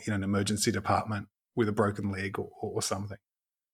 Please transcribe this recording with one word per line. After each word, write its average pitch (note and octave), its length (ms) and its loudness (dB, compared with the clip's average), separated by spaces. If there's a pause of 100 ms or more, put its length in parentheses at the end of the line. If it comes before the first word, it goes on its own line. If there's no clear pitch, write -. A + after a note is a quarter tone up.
in A2 80 0
an G2 100 0
emergency G2+ 480 2
department G2+ 560 0 (280)
with A2+ 140 4
a G#2 40 -2
broken G2+ 380 2
leg G2 280 -4
or, - 100 -6 (120)
or, G#2+ 140 -4
or A2 60 0
something. G2+ 360 -4 (560)